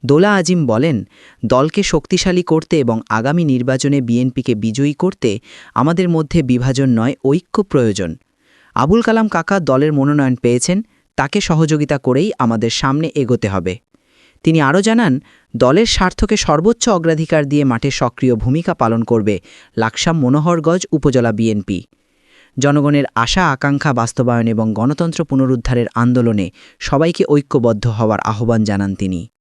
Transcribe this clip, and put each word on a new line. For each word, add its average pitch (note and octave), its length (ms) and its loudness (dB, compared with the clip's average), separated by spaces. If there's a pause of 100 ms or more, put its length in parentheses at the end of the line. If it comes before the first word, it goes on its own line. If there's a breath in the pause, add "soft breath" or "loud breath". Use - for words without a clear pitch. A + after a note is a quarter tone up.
দোলা E3+ 320 4
আজিম F3 320 0
বলেন, A#2 380 0 (380 soft breath)
"দলকে C3+ 400 0
শক্তিশালী F3+ 600 0
করতে D#3+ 360 0
এবং A#2 300 0
আগামী C3+ 360 0
নির্বাচনে C3 560 0
বিএনপিকে B2 540 0
বিজয়ী A2+ 400 -2
করতে B2+ 440 -2 (360 loud breath)
আমাদের E3+ 340 0
মধ্যে D#3+ 340 0
বিভাজন B2+ 460 0
নয়, A#2+ 260 0 (100)
ঐক্য D3+ 380 0
প্রয়োজন। G#2+ 480 0 (640 soft breath)
আবুল F3+ 280 2
কালাম A3 260 0
কাকা F#3 320 -2
দলের C#3+ 320 0
মনোনয়ন C#3 440 2
পেয়েছেন, B2 420 0 (380)
তাকে C#3+ 240 -2
সহযোগিতা D3+ 580 0
করেই C3+ 400 0
আমাদের A2+ 320 0
সামনে C#3+ 440 -2
এগোতে B2 340 -2
হবে।" F#2 260 -4 (680 soft breath)
তিনি D#3+ 160 2
আরও D3 220 2
জানান, G#3+ 380 0 (360 soft breath)
দলের C3+ 300 4
স্বার্থকে G3 500 0
সর্বোচ্চ F#3 520 0
অগ্রাধিকার D#3+ 560 0
দিয়ে C#3+ 200 0
মাঠে C3 260 0
সক্রিয় B2+ 440 0
ভূমিকা C3+ 400 -2
পালন A2+ 280 0
করবে G#2+ 380 0 (360 loud breath)
লাকসাম A2+ 420 -2
মনোহরগঞ্জ D#3 640 0 (100)
উপজেলা B2+ 400 2
বিএনপি। G#2 460 -2 (800 soft breath)
জনগণের C#3+ 460 2 (100)
আশা C#3+ 380 0
আকাঙ্ক্ষা C#3+ 400 -2
বাস্তবায়ন A#2+ 560 0
এবং A2 260 0
গণতন্ত্র D3 500 -2
পুনরুদ্ধারের B2+ 720 0
আন্দোলনে A#2 560 0 (300 soft breath)
সবাইকে D#3+ 480 0
ঐক্যবদ্ধ A#2+ 580 0
হওয়ার G#2+ 340 0
আহ্বান A2 440 0
জানান G2 300 -2
তিনি। F#2 340 -6 (120)